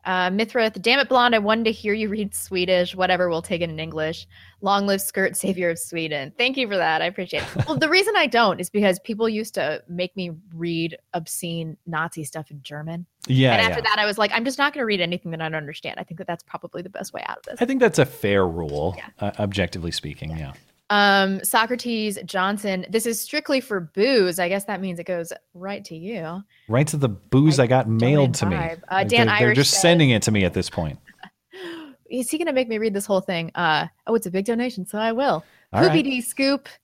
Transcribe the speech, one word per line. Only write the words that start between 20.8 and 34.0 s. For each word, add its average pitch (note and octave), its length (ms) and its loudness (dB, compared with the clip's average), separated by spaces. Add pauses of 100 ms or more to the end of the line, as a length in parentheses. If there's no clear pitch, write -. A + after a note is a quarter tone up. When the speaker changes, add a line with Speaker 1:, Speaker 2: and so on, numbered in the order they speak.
Speaker 1:
Um, G3 540 4
Socrates A3+ 800 -2
Johnson, F#3+ 680 -2
"This A3 160 -2
is A#3 140 -2
strictly D4 400 -2
for G#3 220 -4
booze." F#3+ 580 2
I F3 80 0
guess G3 160 -2
that G3 160 -6
means F3+ 200 -6
it E3+ 60 -10
goes E3+ 280 -6 (200)
right G3 300 -12
to E3+ 140 -14
you. F3 440 -10 (280)
Speaker 2:
Right C3+ 180 2
to - 80 -4
the C#3 140 2
booze C3+ 500 4
I, C3 40 8
Speaker 1:
I A#2+ 40 4
Speaker 2:
got B2 200 4
Speaker 1:
don't A2+ 100 2
Speaker 2:
mailed C3 380 4
to - 100 -2
me. E3+ 100 0
Speaker 1:
imbibe. E3 240 -4 (100)
Uh, F#3 60 -2
Speaker 2:
Like, G3 140 2
Speaker 1:
Dan A#3 180 6
Speaker 2:
they're, G#3 120 4
they're - 80 4
Speaker 1:
Irish G#3 100 4
Speaker 2:
just C#3 140 4
Speaker 1:
says - 100 2
Speaker 2:
sending E3 300 6
it A2 100 4
to A2+ 100 2
me G2+ 140 4
at F2 80 2
this F#2 160 -2
point. D#2 280 -6 (540)
Speaker 1:
<gasps> E4 580 -16
Is B3 200 -4
he D#4+ 80 -2
gonna E4 160 -2
make B3+ 160 0
me A3 80 -2
read G#3+ 160 0
this G3 120 -4
whole G3 140 2
thing? E3 360 -4
Uh, D#3+ 320 2 (200)